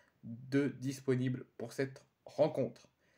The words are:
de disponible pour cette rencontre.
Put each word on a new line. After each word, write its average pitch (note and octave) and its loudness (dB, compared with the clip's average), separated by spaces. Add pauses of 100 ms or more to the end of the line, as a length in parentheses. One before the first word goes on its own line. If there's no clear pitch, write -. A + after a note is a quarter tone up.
(240)
de C3 0 (100)
disponible B2+ 0 (120)
pour A#2+ -8
cette C3+ -2 (220)
rencontre. - 0 (300)